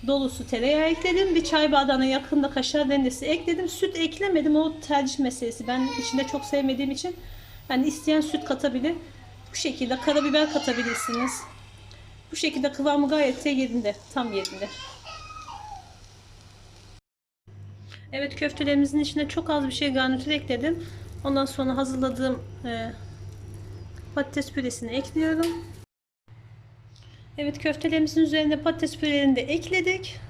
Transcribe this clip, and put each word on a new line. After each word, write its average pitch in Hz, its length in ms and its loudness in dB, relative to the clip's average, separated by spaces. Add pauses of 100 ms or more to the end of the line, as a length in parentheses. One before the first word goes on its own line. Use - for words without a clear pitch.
dolusu 269 400 0
tereyağı 294 420 4
ekledim. 349 460 2
Bir 320 80 4
çay 302 280 4
bardağına 269 340 6
yakın 269 380 2
da 277 60 2
kaşar 269 400 0
rendesi 262 360 2
ekledim. 339 440 0
Süt 381 280 -2
eklemedim, 320 580 2
o 311 240 2
tercih 285 400 0
meselesi. 247 480 -2
Ben 262 220 0 (120)
içinde 262 260 0
çok 277 180 -4
sevmediğim 269 460 0
için, 359 240 -4 (540)
yani 262 180 4
isteyen 311 340 2
süt - 240 -2
katabilir. 269 500 0 (560)
Bu - 40 -12
şekilde 254 420 -2
karabiber 294 560 4
katabilirsiniz. 240 760 0 (1000)
Bu 330 40 -10
şekilde 285 360 0
kıvamı 285 380 4
gayet 277 360 2
de 294 40 4
yerinde, 240 460 0 (180)
tam 233 200 -2
yerinde. 196 340 -4 (3500)
Evet, 277 240 -4
köftelerimizin 285 640 2
içine 294 280 0
çok 330 220 -4
az 294 160 2
bir 262 60 -2
şey 285 220 0
garnitür 262 380 0
ekledim. 294 540 -2 (380)
Ondan 277 220 2
sonra 262 320 -2
hazırladığım, 262 680 0 (220)
e, 226 260 -4 (1200)
patates 269 360 -2
püresini 247 400 -4
ekliyorum. 311 560 0 (1900)
Evet, 294 220 -2
köftelerimizin 311 600 2
üzerine 302 400 4
patates 320 360 0
pürelerini 285 380 4
de 240 60 2
ekledik. 359 760 0 (100)